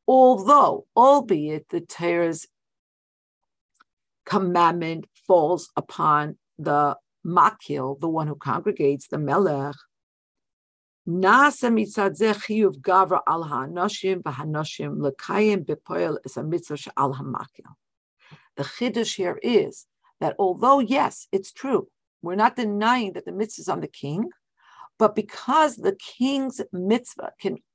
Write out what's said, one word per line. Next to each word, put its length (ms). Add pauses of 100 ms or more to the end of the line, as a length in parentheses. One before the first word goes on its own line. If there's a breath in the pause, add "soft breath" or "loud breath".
although, 800 (100)
albeit 760
the 120
Torah's 640 (1800)
commandment 800 (220)
falls 480
upon 640 (200)
the 400 (280)
makil, 760
the 100
one 180
who 80
congregates, 720
the 100
melech, 580 (1300)
nasa 640
mitzad 440
ze 180
chiyuv 480
gavra 460
al 160
ha'anoshim 800
v'hanoshim 760
lekayim 680
bepoel 600
es 100
hamitzvah 420
she'al 380
hamakil. 600 (840 soft breath)
The 60
chiddush 520
here 260
is 460 (320)
that 180
although, 420
yes, 520
it's 200
true, 360 (340)
we're 140
not 200
denying 580
that 120
the 60
mitzvah 300
is 80
on 120
the 60
king, 420 (720 loud breath)
but 160
because 640
the 180
king's 640 (100)
mitzvah 600 (100)
can 160 (180)